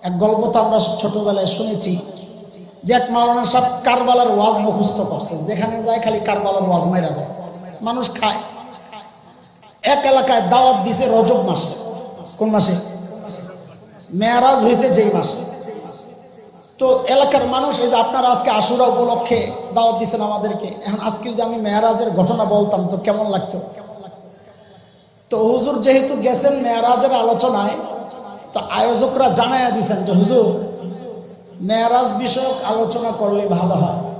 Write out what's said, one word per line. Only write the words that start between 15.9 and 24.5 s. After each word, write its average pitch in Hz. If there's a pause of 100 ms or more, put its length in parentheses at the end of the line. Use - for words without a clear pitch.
তো 262
এলাকার 269
মানুষ, 277
এই 240
যে 240
আপনারা 247
আজকে 247
আশুরা 233
উপলক্ষে 233 (220)
দাওয়াত 226
দিছেন 220
আমাদেরকে, 208
এখন 208
আজকে 220
যদি 233
আমি 226
মেরাজের 220
ঘটনা 202
বলতাম 202
তো 190
কেমন 214
লাগতো? 185 (1700)